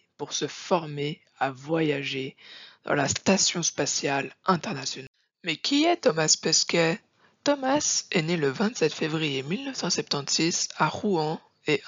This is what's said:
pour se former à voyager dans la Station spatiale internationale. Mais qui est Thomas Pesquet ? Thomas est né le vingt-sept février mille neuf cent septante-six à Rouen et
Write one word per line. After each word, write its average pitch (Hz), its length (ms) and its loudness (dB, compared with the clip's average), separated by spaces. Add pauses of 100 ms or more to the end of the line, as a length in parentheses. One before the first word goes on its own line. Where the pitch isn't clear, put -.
(160)
pour - 160 -8
se - 140 -2
former 147 760 -2 (180)
à 135 120 0
voyager 139 840 -2 (520)
dans - 80 0
la 139 140 2
Station - 540 2
spatiale 139 720 -2 (120)
internationale. 151 640 -2 (340)
Mais 160 140 -4
qui 285 260 2
est 349 140 2
Thomas 156 420 4
Pesquet ? 165 580 2 (460)
Thomas 277 680 2
est 180 120 2
né 170 160 0
le 143 100 2
vingt-sept 165 460 0
février 151 480 -2
mille 202 240 -4
neuf 269 100 -8
cent 170 140 -2
septante-six 156 880 0
à 156 100 4
Rouen 156 500 0 (280)
et 151 220 2